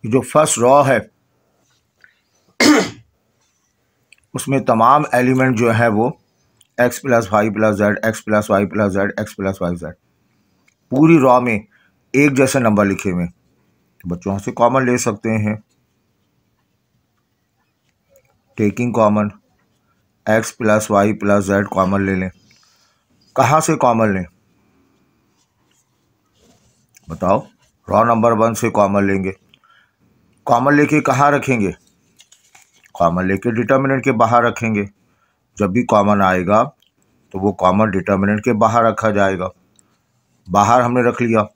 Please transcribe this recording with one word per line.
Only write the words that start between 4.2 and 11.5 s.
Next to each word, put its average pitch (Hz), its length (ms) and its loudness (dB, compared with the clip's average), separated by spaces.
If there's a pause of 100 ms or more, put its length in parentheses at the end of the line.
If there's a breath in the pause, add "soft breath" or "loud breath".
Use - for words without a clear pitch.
उसमें 135 300 -4
तमाम 123 480 4
एलिमेंट 127 440 0
जो 117 140 2
है 113 180 2
वो 110 180 0 (680)
एक्स 123 220 0
प्लस 117 340 0
वाई 107 160 0
प्लस 107 260 0
जेड, 101 300 0
एक्स 110 160 -4
प्लस 107 280 -2
वाई 101 160 2
प्लस 98 260 -2
जेड, 98 280 -4
एक्स 107 140 -8
प्लस 98 280 -6
वाई 87 140 -4
जेड, 82 180 -12 (1000)
पूरी 160 260 6
रॉ 127 240 6
में 110 240 -4 (480)